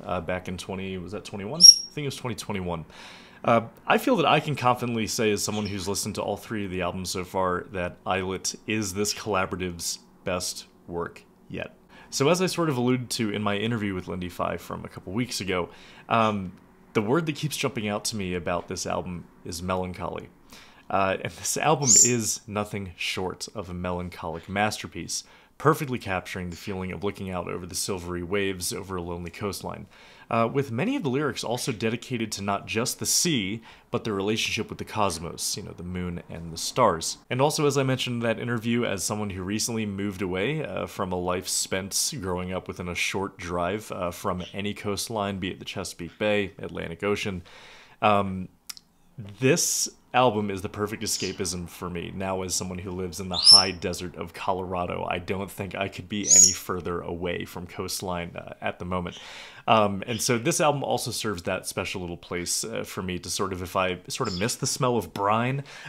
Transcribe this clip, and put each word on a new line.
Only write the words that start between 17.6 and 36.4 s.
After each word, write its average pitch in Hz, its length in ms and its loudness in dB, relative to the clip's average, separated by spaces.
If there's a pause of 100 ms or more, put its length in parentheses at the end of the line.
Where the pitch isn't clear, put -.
out 104 160 -2
to - 100 -4
me 92 180 -2
about 87 360 -2
this 92 160 -6
album 90 400 -4 (180)
is 85 180 -8
melancholy. 90 680 -4 (600)
Uh, 95 320 4
and 98 120 -4
this - 240 -4
album 139 320 4
is 120 580 6
nothing 101 480 -4
short - 600 -4
of 92 140 -8
a 90 40 -8
melancholic 90 760 -4
masterpiece, 98 760 -2 (340)
perfectly 147 400 4
capturing 92 520 -4
the 85 60 -8
feeling 92 360 -6
of 87 120 -6
looking 98 260 -4
out 90 180 -4
over 92 180 -4
the 90 100 -8
silvery 87 480 -4
waves 95 480 0
over 95 260 -4
a 87 40 -2
lonely 87 300 -6
coastline, 87 560 -6 (420)
uh, 117 220 2
with 131 200 0
many 180 240 0
of 262 80 -2
the 143 60 0
lyrics 131 340 0
also 120 280 -2
dedicated 113 600 -2
to 98 100 -6
not 101 260 0
just - 320 0
the 110 60 -4
sea, 117 560 2 (300)
but 120 120 0
their 110 100 -2
relationship 104 560 0
with - 80 -10
the 98 80 -8
cosmos, 85 720 0
you 104 80 -8
know, 85 100 -12
the 87 100 -12
moon 90 460 -4
and 82 220 -10